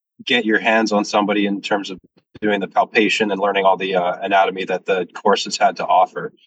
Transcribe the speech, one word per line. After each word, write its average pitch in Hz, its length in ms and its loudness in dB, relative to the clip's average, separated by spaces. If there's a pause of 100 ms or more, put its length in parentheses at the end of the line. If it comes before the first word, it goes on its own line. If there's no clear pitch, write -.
(260)
get 120 200 0
your 110 140 2
hands 110 340 2
on 104 100 2
somebody 104 420 0
in 101 160 -2
terms 101 280 -4
of 92 100 -12 (400)
doing 101 220 0
the 92 60 -6
palpation 107 600 0
and 95 120 -2
learning 98 240 0
all 95 100 4
the, 95 200 -4
uh, 90 260 0
anatomy 95 420 0
that 90 220 -4
the 92 200 -2 (160)
courses 117 360 0
had 95 180 2
to 85 100 -6
offer." 90 460 0 (160)